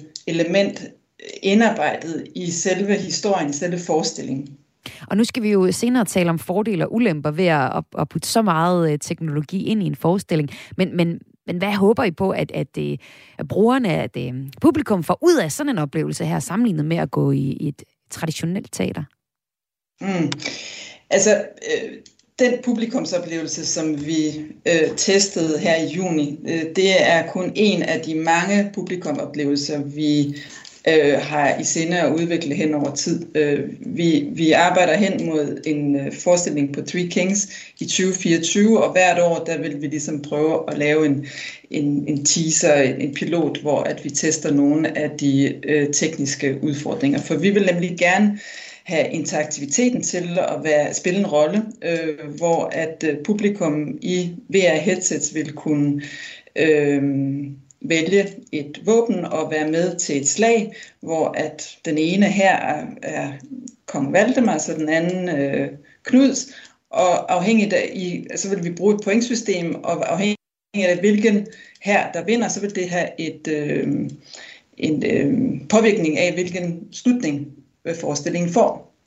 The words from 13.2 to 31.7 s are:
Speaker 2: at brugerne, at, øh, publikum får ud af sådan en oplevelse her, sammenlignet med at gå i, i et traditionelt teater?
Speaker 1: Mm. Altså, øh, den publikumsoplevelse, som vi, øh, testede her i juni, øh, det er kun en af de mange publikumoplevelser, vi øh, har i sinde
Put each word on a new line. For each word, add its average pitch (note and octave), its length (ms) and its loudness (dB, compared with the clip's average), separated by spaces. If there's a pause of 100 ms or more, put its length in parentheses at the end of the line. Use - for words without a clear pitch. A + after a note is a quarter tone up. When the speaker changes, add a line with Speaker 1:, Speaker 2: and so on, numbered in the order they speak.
Speaker 2:
at D#3 80 -6
brugerne, A3+ 460 2
at, C#3 240 -4
øh, B2 160 -6 (280)
publikum B3 420 2
får F3+ 180 0
ud E4+ 160 6
af D#3+ 140 0
sådan D4 180 -2
en A#3+ 80 0
oplevelse D3+ 480 -2
her, E3 140 0
sammenlignet F3 460 0
med E3 120 0
at D#3+ 140 -2
gå C#3+ 200 2
i, C#3 80 2
i C#3 280 -4
et - 160 -8 (260)
traditionelt E3 600 -6
teater? - 320 -6 (1000)
Speaker 1:
Mm. F3 300 -2 (800)
Altså, G3+ 280 6
øh, - 540 -6 (480)
den B3 140 4 (100)
publikumsoplevelse, E3+ 1040 -4
som D#3 400 -2
vi, D#3 220 0 (380)
øh, D#3+ 320 2
testede E3 600 0
her E3+ 160 2
i D#3+ 120 0
juni, D#3 600 -2
øh, E3 160 -2 (120)
det F#3+ 360 4
er E3 160 4
kun F3+ 280 -4
en F#3+ 280 2
af D#3+ 180 -2
de D#3+ 140 -6
mange F3 580 2
publikumoplevelser, D3 1080 -4
vi D3 560 0 (540)
øh, D3+ 320 6
har D3 380 2
i D#3 40 -4
sinde E3+ 380 0